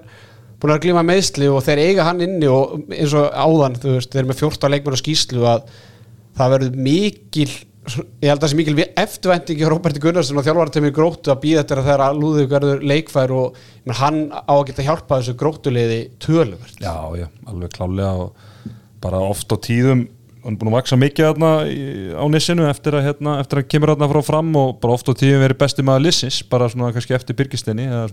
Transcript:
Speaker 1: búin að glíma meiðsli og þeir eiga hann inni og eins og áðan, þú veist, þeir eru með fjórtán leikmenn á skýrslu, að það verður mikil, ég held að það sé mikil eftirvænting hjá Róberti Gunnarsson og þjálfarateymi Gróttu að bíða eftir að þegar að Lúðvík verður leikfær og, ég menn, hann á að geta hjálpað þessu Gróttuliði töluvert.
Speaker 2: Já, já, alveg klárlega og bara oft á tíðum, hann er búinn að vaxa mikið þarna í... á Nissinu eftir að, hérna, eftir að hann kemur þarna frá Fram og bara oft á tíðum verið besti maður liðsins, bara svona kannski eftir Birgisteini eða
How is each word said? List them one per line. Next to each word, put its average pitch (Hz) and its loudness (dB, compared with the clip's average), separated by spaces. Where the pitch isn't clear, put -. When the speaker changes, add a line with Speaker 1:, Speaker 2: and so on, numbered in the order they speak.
Speaker 1:
búin 151 0
að 151 2
glíma 170 2
meiðsli 175 2
og 135 2
þeir 147 2
eiga 180 4
hann 175 0
inni 170 0
og 135 2
eins 147 -2
og 147 4
áðan, 143 2
þú 135 -2
veist, 123 -2
þeir 135 -2
eru 131 -2
með 131 -8
fjórtán 147 0
leikmenn 139 -2
á - -2
skýrslu, 131 -2
að 117 2
það 131 2
verður 131 -2
mikil, 156 0
ég - -6
held 143 4
að - -12
það 151 2
sé 143 0
mikil 151 0
eftirvænting 175 -2
hjá 156 2
Róberti 156 0
Gunnarsson 156 0
og 131 -4
þjálfarateymi 156 2
Gróttu 156 0
að 127 0
bíða 151 2
eftir 143 -2
að 131 0
þegar 139 4
að 139 2
Lúðvík 151 2
verður 143 2
leikfær 139 0
og, 127 -4
ég - -20
menn, 123 -6
hann 151 0
á - -2
að 143 2
geta 131 -6
hjálpað 143 -2
þessu 120 -6
Gróttuliði 120 -2
töluvert. 156 -2
Speaker 2:
Já, 87 -6
já, 87 -8
alveg 87 -10
klárlega 92 -2
og - -16
bara 92 -2
oft 101 -4
á 107 0
tíðum, 123 2
hann 113 -8
er 98 -8
búinn 110 -2
að 113 2
vaxa 131 2
mikið 143 2
þarna 156 2
í... 139 -6
á 95 -2
Nissinu 160 2
eftir 147 -2
að, 139 0
hérna, 147 -4
eftir 139 -4
að 135 0
hann - -6
kemur 151 4
þarna 143 0
frá 151 2
Fram 156 0
og 131 -2
bara 117 2
oft 131 -2
á - 0
tíðum 139 4
verið 127 2
besti 135 -2
maður 135 4
liðsins, 131 -2
bara 123 0
svona 123 -4
kannski 127 -2
eftir 117 -8
Birgisteini 127 -4
eða 117 -4